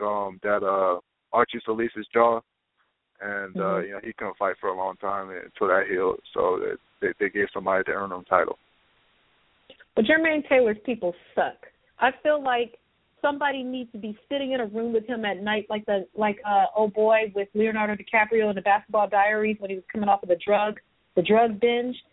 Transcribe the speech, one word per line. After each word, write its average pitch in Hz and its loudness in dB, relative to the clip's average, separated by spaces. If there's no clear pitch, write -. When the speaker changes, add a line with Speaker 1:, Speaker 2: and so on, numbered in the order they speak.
Speaker 1:
um, 101 -4
that, 104 0
uh, 95 2
Archie 120 0
Solis's 110 -4
jaw, 117 4
and, 98 -8
uh, 95 -4
Speaker 2:
Mm-hmm. 95 -2
Speaker 1:
you 98 -12
know, 98 -12
he - -12
couldn't 101 -10
fight 95 -2
for 104 -4
a 92 -4
long 95 -6
time 98 -6
until 95 -4
that 95 4
healed. 92 0
So 92 0
they, 101 -2
they, 90 -2
they 98 0
gave 101 -2
somebody 95 0
the - -4
interim 95 -6
title. - 0
Speaker 2:
But 226 4
Jermaine 311 2
Taylor's 247 4
people 190 -4
suck. 165 -2
I 262 4
feel 302 2
like 240 -2
somebody 285 -2
needs 254 -8
to 220 -14
be 208 -10
sitting 277 -4
in 262 -2
a 226 -2
room 226 -4
with 220 0
him 226 -6
at 190 -4
night, 208 -2
like 214 -6
the, 202 -2
like, 208 0
uh, 196 4
oh 214 2
boy 220 2
with 202 -2
Leonardo 214 0
DiCaprio 214 2
in 202 -2
the 185 -6
Basketball 208 2
Diaries 214 2
when 202 -8
he 196 -6
was 185 -12
coming 208 -4
off 196 2
of 185 -4
the 175 4
drug, 208 2
the 180 4
drug 214 4
binge, 240 0